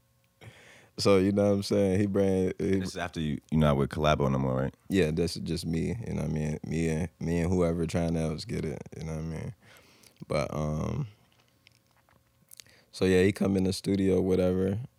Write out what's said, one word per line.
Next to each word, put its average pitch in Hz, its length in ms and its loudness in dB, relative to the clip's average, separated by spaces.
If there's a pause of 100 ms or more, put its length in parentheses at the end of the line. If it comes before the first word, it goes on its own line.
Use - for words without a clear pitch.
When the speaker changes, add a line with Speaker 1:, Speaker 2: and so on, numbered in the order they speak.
(960)
Speaker 1:
So, 101 200 4
you 95 140 4
know 101 140 4
what 101 80 4
I'm 98 100 0
saying? 101 380 2
He 104 60 2
bring, 95 520 2
he 95 200 0
Speaker 2:
This 92 100 -4
is 90 80 -10
after 87 240 -6
you, 76 180 -2 (120)
you 80 60 2
not 73 200 4
with 69 120 0
Collabo 76 400 2
no 67 80 0
more, 65 160 0 (100)
right? 69 100 -4 (160)
Speaker 1:
Yeah, 87 220 2
this 82 260 -2
is - 60 -10
just 87 220 -6
me, 82 300 -2 (100)
you 80 80 -8
know 78 100 -4
what 78 80 -4
I - 20 -2
mean? 76 340 -4
Me 80 220 -2
and, 80 200 -2 (120)
me 82 180 0
and 85 100 0
whoever 85 360 0
trying 85 300 -2
to 82 40 -2
else 80 240 -4
get 80 220 -6
it, 78 160 -8 (160)
you 78 80 -10
know 80 80 -8
what 78 60 -8
I 80 40 -8
mean? 80 300 -8 (720)
But, 73 260 -4
um, 78 540 -4 (1800)
so - 140 -2
yeah, 92 180 6
he 101 80 6
come 98 240 0
in 95 80 2
the 95 80 0
studio, 95 480 2
whatever, 92 580 2 (220)